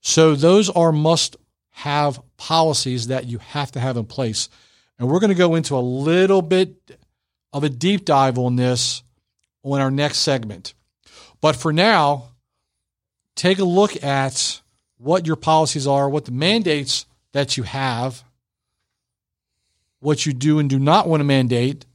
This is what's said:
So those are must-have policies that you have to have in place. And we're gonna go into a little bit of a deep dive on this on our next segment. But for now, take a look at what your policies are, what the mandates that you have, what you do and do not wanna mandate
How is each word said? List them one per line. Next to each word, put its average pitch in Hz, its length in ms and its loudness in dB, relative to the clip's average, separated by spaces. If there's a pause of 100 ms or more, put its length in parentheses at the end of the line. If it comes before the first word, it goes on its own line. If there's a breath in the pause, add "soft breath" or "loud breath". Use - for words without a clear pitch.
So 160 320 4
those 180 360 4
are 165 220 2
must-have 147 1300 -2 (180)
policies 135 720 -2
that 127 200 -6
you 120 100 -10
have 143 360 -8
to 139 60 -8
have 123 180 -4
in 110 80 -4
place. 113 440 -6 (480 soft breath)
And 123 100 -4
we're 160 120 2
gonna 196 160 2
go 175 180 4
into 156 220 -2
a 127 40 0
little 165 640 2
bit 185 560 -2 (560)
of 143 100 -4
a 151 60 0
deep 165 360 -2
dive 135 340 2
on 123 160 0
this 127 480 -2 (600)
on 139 160 -2
our 135 120 0
next 143 280 -2
segment. 110 540 -4 (680 soft breath)
But 151 140 2
for 156 160 -2
now, 156 600 2 (1040)
take 185 240 0
a 196 40 0
look 190 400 2
at 135 580 -4 (360)
what 160 300 -2
your 160 80 0
policies 156 500 0
are, 139 240 2
what 147 160 -2
the 143 60 -12
mandates 156 720 -2 (280)
that 139 220 -2
you 131 60 -4
have, 127 640 -6 (1800)
what 147 260 -2
you 147 80 -2
do 151 240 2
and 147 100 0
do 135 120 0
not 160 280 4
wanna 156 160 2
mandate 131 720 0